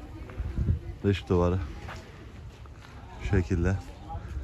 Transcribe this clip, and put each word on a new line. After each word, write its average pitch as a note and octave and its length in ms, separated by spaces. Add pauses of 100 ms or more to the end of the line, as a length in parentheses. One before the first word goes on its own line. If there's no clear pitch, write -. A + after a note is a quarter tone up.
(1040)
dış G2+ 260
duvarı. F2 300 (1600)
Şu - 60
şekilde. F#2 460 (680)